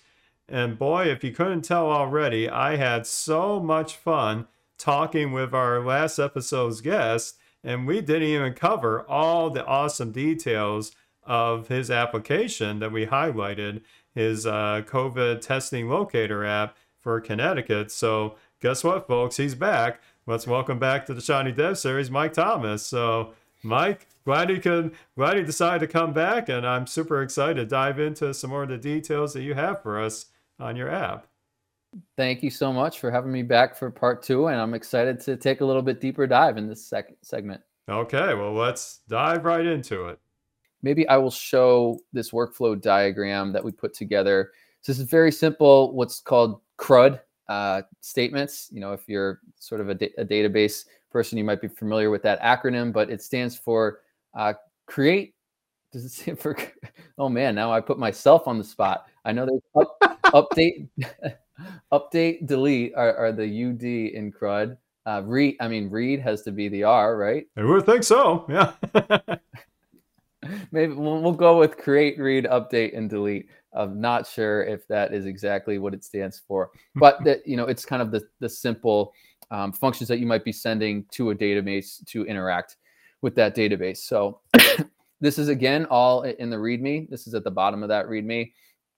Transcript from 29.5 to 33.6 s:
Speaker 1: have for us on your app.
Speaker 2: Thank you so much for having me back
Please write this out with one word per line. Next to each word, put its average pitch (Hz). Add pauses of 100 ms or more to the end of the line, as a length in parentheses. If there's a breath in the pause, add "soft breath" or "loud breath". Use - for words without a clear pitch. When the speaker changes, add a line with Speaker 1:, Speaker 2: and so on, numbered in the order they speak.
Speaker 1:
have 180
for 107
us 110 (320)
on 120
your 127
app. 120 (880)
Speaker 2:
Thank 127
you 143
so 135
much 139
for 120
having 127
me 127
back 123